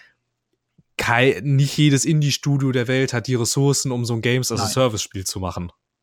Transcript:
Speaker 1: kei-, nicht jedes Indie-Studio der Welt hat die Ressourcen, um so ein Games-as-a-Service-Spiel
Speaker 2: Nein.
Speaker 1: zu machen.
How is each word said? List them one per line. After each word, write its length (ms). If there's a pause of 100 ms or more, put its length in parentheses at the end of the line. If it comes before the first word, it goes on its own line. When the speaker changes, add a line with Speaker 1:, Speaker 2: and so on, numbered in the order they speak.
(960)
Speaker 1:
kei-, 480
nicht 340
jedes 260
Indie-Studio 680
der 160
Welt 240
hat 160
die 80
Ressourcen, 560
um 120
so 100
ein 80
Games-as-a-Service-Spiel 960
Speaker 2:
Nein. 60
Speaker 1:
zu 120
machen. 320 (320)